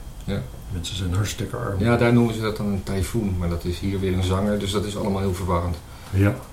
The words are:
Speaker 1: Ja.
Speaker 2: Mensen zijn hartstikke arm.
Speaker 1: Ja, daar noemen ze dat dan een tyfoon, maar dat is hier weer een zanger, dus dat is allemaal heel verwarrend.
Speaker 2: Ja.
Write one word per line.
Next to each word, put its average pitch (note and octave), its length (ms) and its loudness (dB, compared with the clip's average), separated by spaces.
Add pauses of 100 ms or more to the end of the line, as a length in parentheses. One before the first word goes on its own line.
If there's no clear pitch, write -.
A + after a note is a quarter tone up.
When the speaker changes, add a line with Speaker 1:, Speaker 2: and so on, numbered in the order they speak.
(240)
Speaker 1:
Ja. G2+ 180 -4 (300)
Speaker 2:
Mensen F2 240 -6
zijn F#2 180 -2
hartstikke G2+ 420 -2
arm. G2 220 -2
Speaker 1:
Ja, A#2 180 4
daar A#2+ 160 6
noemen A#2+ 220 6
ze A2 60 -4
dat A2 160 -2
dan G#2 100 -4
een G2 160 0
tyfoon, G2 560 0
maar F2 100 0
dat E2 160 -2
is F2 140 -2
hier G2 220 -2
weer F#2 120 2
een F#2 120 2
zanger, G2 340 2
dus G2+ 120 -2
dat G2 140 0
is G2+ 120 -4
allemaal G2 240 0
heel G2 140 0
verwarrend. F2 420 0 (340)
Speaker 2:
Ja. G2+ 240 6 (180)